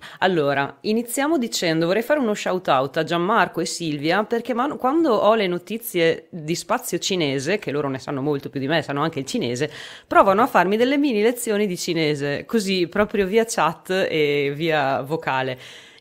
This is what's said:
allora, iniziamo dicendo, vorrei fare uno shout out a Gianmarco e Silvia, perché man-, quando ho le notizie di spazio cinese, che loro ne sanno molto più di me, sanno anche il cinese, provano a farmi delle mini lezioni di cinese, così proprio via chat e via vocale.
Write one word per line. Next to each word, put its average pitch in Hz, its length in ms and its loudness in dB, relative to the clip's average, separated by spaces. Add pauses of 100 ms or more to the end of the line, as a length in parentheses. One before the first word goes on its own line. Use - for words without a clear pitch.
(200)
allora, 143 600 0
iniziamo 240 560 0
dicendo, 165 480 0
vorrei 190 160 2
fare 294 200 2
uno 220 120 0
shout 185 360 -2
out 139 280 2
a 160 80 0
Gianmarco 175 560 0
e 180 60 -2
Silvia, 165 580 -2
perché 233 300 -4
man-, 247 240 -2
quando 302 340 2
ho 208 220 4
le 208 120 2
notizie 175 840 -2
di 160 240 -6
spazio 208 420 -4
cinese, 160 640 0
che - 120 -6
loro 143 200 -2
ne 131 80 -4
sanno 135 240 -6
molto 139 260 -2
più 135 120 -6
di 131 60 -2
me, 156 140 2
sanno 143 220 -4
anche 160 160 -2
il 135 80 -6
cinese, 143 440 -2 (360)
provano 220 340 4
a 262 60 4
farmi 196 320 2
delle 254 180 2
mini 277 240 2
lezioni 214 460 0
di 180 100 -4
cinese, 151 680 -2
così 190 420 0
proprio 202 380 0
via 220 200 2
chat 165 440 -2
e 147 680 2
via 147 460 0
vocale. 131 560 -4 (420)